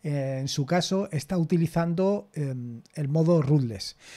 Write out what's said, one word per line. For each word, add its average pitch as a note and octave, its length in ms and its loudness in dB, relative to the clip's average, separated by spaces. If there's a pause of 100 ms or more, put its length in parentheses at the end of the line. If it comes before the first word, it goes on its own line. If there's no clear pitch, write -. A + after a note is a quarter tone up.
eh, C#3 380 -2
en C3+ 80 -4
su C#3 180 -2
caso, F3+ 460 0
está E3+ 260 -4
utilizando, E3+ 1000 0
em, B2 480 -6 (100)
el D3 160 -4
modo D#3+ 320 4
rootless. C3 560 0 (200)